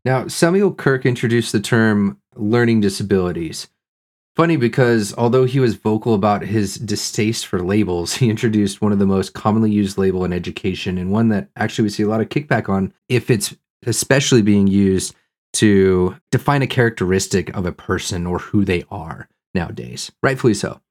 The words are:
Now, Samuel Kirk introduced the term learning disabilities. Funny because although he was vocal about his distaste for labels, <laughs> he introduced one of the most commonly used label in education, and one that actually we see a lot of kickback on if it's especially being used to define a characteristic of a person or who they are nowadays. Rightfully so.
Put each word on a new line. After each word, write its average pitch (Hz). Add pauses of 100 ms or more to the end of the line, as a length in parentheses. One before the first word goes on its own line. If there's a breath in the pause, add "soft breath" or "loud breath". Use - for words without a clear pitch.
Now, 131
Samuel 175
Kirk 135
introduced 117
the 110
term 104 (160)
learning 113
disabilities. 92 (680)
Funny 165
because 117
although 123
he 127
was 120
vocal 107
about 104
his 101
distaste 113
for 90
labels, 90
<laughs> -
he 117
introduced 107
one 104
of 101
the 98
most 95
commonly 110
used 101
label 92
in 87
education, 90
and 92
one 113
that 101
actually 110
we 104
see 107
a 104
lot 110
of 104
kickback 143
on 95 (160)
if 123
it's - (320)
especially 131
being 101
used 95 (380)
to 95 (160)
define 139
a 127
characteristic 95
of 92
a 85
person 90
or 90
who 104
they 90
are 90 (260)
nowadays. 107 (120)
Rightfully 131
so. - (120)